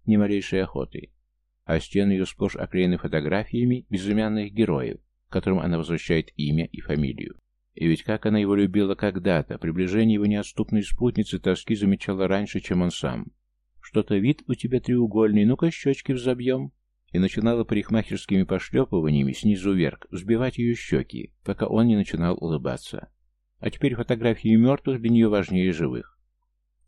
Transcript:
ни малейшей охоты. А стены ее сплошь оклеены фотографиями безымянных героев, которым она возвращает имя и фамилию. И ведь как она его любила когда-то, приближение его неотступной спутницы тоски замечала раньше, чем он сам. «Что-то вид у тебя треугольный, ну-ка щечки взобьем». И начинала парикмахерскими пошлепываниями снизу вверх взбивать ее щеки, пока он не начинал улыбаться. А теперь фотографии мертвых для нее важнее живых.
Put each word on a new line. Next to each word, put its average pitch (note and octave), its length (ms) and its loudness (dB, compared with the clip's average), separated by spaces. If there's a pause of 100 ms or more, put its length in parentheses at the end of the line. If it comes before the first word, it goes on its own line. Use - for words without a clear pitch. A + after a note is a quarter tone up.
ни G#2+ 120 4
малейшей G2+ 440 0
охоты. - 520 -8 (500)
А E2 160 0
стены G2+ 320 0
ее F#2 140 0
сплошь - 320 -4
оклеены F2+ 400 0
фотографиями G#2 920 -2
безымянных G#2 640 -2
героев, F2 480 0 (300)
которым F#2 300 0
она E2+ 180 0
возвращает E2 580 -2
имя D2+ 300 0
и - 160 -12
фамилию. - 580 -4 (340)
И E2 140 -2
ведь D#2+ 160 2
как A2 220 -4
она G#2+ 120 2
его G2+ 160 4
любила G2 420 2
когда-то, F#2 640 -2
приближение F#2 580 2
его G2+ 100 2
неотступной G#2 580 -2
спутницы G#2+ 560 -2
тоски - 340 -2
замечала G2 540 0
раньше, G2 320 -2
чем F2+ 220 0
он F2+ 100 0
сам. B1 360 -6 (520)
«Что-то - 380 -2
вид A#2 300 0
у B2+ 80 -2
тебя B2 260 -2
треугольный, A2 640 2
ну-ка C3+ 260 2
щечки - 400 -2
взобьем». B2+ 640 -2 (400)
И E2+ 60 0
начинала A2 440 2
парикмахерскими G#2 800 0
пошлепываниями D#2 880 0
снизу G2 420 0
вверх E2+ 380 0
взбивать A2+ 460 -2
ее A#2 180 0
щеки, - 580 -4 (120)
пока G2+ 220 -4
он A2+ 200 4
не A2+ 80 6
начинал F2 460 0
улыбаться. C#2 680 -6 (500)
А G#2+ 100 -4
теперь B2+ 260 -2
фотографии A2+ 600 2
мертвых B2+ 440 4
для A#2 120 0
нее A2+ 180 6
важнее F#2 420 2
живых. C#2 380 -4 (800)